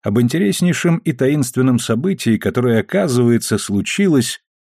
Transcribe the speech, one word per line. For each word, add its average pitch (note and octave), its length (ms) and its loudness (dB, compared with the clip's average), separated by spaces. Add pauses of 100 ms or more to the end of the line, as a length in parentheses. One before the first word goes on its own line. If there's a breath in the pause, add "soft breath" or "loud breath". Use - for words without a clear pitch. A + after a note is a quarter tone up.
об G#2 180 -2
интереснейшем F3 800 0
и - 140 -4
таинственном C3 680 0
событии, A#2+ 600 -2
которое, A#2 420 0
оказывается, A#2+ 800 0
случилось A#2+ 840 0 (360)